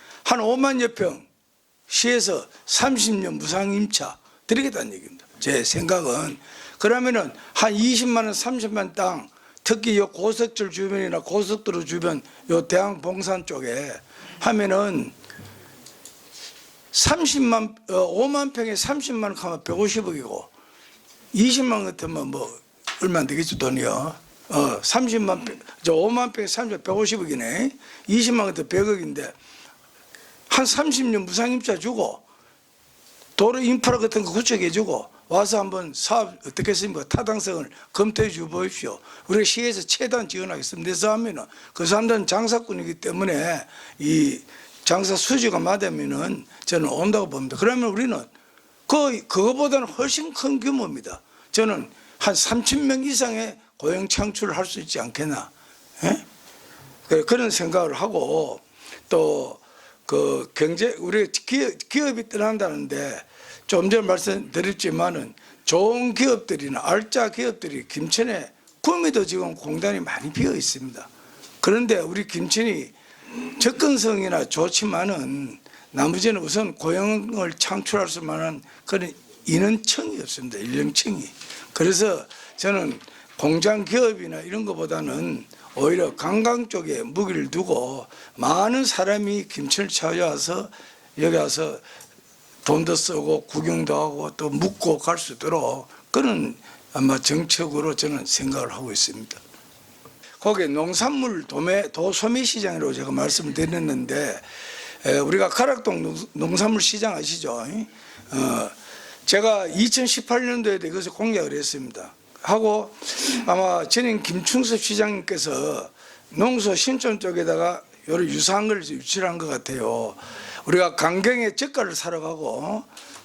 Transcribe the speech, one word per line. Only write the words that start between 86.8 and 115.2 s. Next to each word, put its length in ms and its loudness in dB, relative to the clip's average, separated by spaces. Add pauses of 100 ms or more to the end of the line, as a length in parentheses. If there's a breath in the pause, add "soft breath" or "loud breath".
무기를 480 -2
두고 560 -2 (300 loud breath)
많은 500 2
사람이 640 0
김천을 420 -2
찾아와서 800 -2 (480 loud breath)
여기 180 4
와서 420 -2 (880 loud breath)
돈도 320 2
쓰고 480 0
구경도 500 -2
하고 440 -2
또 100 -4
묵고 480 0
갈 220 0
수 160 -10
있도록 520 -2 (240 loud breath)
그런 460 2 (380 loud breath)
아마 240 4
정책으로 760 0
저는 300 -4
생각을 480 -2
하고 180 -10
있습니다. 480 -4 (1000 loud breath)
거기에 280 2
농산물 760 0
도매, 480 0
도소매 520 0
시장이라고 500 -2
제가 160 -6
말씀을 420 0
드렸는데, 880 -2 (640 loud breath)
에, 140 4
우리가 320 2
가락동 520 2
농-, 300 -6
농산물 480 2
시장 340 0
아시죠? 380 -4
어, 1200 -4 (560 loud breath)
제가 400 4
이천십팔 800 2
년도에 320 0
대해서 340 -6
공약을 400 -2
했습니다. 640 -8 (280)
하고 520 2 (520 loud breath)
아마 420 2
전임 340 2
김충섭 560 0
시장님께서 1120 -2 (400 loud breath)